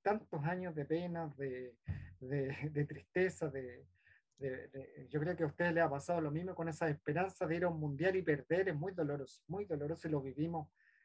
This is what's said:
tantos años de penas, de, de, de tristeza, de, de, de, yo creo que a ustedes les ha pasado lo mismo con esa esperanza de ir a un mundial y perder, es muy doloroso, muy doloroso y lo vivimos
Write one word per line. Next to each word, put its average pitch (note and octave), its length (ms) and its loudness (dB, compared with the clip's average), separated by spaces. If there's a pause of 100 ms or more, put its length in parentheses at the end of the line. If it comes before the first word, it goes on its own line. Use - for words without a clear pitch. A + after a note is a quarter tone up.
tantos G3 440 0
años F3+ 300 0
de D3 100 0
penas, E3 520 0
de, B2+ 380 -6 (460)
de, C#3 500 -2
de D3 140 0
tristeza, F3 640 -2
de, C3 360 -8 (540)
de, C3 300 -4
de, C3+ 420 -14
yo D3+ 100 0
creo E3 160 0
que E3+ 60 2
a D#3 60 4
ustedes E3+ 260 2
les E3+ 80 6
ha D#3 80 6
pasado D#3+ 300 2
lo D3+ 100 2
mismo F3 240 -2
con E3 140 -2
esa D#3+ 200 0
esperanza E3+ 580 0
de D#3+ 100 2
ir E3+ 80 2
a F3 40 6
un D#3+ 120 -2
mundial D3+ 340 2
y F#3 80 2
perder, D#3+ 460 2
es D#3+ 80 2
muy F3+ 180 -2
doloroso, C#3+ 540 -2
muy F#3+ 160 -4
doloroso D#3+ 420 -2
y D#3+ 60 0
lo C#3+ 100 2
vivimos D3+ 460 -2 (360)